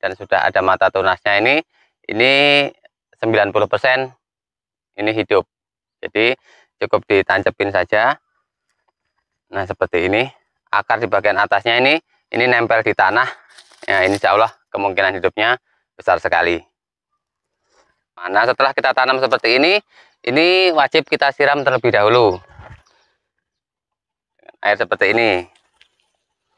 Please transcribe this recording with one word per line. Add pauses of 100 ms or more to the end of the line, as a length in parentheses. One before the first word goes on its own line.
dan
sudah
ada
mata
tunasnya
ini, (480)
ini (840)
sembilan
puluh
persen (880)
ini
hidup. (560)
Jadi, (480)
cukup
ditancepin
saja. (1300)
Nah,
seperti
ini. (480)
Akar
di
bagian
atasnya
ini, (400)
ini
nempel
di
tanah. (400)
Ya,
ini
insya
Allah (240)
kemungkinan
hidupnya (400)
besar
sekali. (1600)
Nah,
setelah
kita
tanam
seperti
ini, (480)
ini
wajib
kita
siram
terlebih
dahulu. (2250)
Air
seperti
ini. (1120)